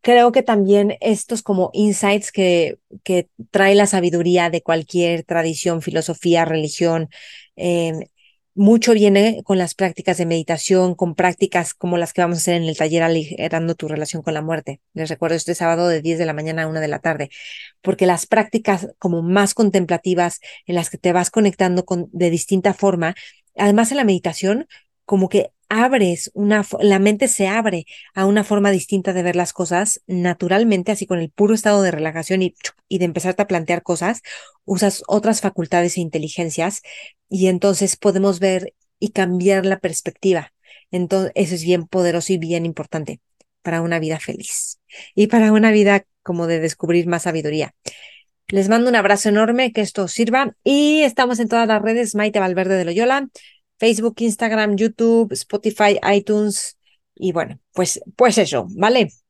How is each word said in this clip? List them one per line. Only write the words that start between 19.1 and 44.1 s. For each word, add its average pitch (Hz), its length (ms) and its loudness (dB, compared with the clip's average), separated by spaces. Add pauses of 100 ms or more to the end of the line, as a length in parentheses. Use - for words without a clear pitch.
más 190 320 2
contemplativas, 180 880 0 (240)
en 175 100 -4
las 170 140 -2
que - 80 -12
te 175 160 0
vas 175 160 2
conectando 185 560 0
con, 175 260 -4
de 175 180 0
distinta 185 440 0
forma, 180 420 0 (400)
además 208 360 2
en 277 60 -2
la 269 60 0
meditación, 190 640 0 (380)
como 190 240 0
que - 220 0 (180)
abres 220 640 0
una 208 300 0
fo-, - 180 -8
la 196 180 4
mente 208 280 2
se 202 200 0
abre 202 380 -2 (280)
a 190 120 -2
una 202 180 2
forma 202 280 2
distinta 190 420 -2
de 180 100 -2
ver 175 120 -2
las 175 180 -2
cosas 180 540 -2
naturalmente, 185 840 0
así 202 140 -4
con 175 140 -2
el 165 100 -6
puro 208 240 2
estado 208 280 2
de 185 100 2
relajación 160 500 -4
y, 180 140 -2 (340)
y 196 80 -2
de 180 80 2
empezarte 180 380 -2
a 196 40 -2
plantear 170 360 -2
cosas, 180 380 -4 (440)
usas 196 420 0
otras 214 340 0
facultades 175 540 -2
e 180 60 -4
inteligencias, 165 800 -6 (480)
y 190 180 -2
entonces 185 480 0
podemos 190 440 0
ver 185 340 -2 (260)
y 220 100 -4
cambiar 185 560 0
la 190 140 -2
perspectiva. 170 720 -4 (400)
Entonces, 185 440 -2
eso 180 200 -2
es 160 80 -8
bien 175 220 0
poderoso 175 480 0
y 180 40 0
bien 165 280 -4
importante 156 560 -10 (400)
para 165 200 -4
una 170 180 -2
vida 156 200 -4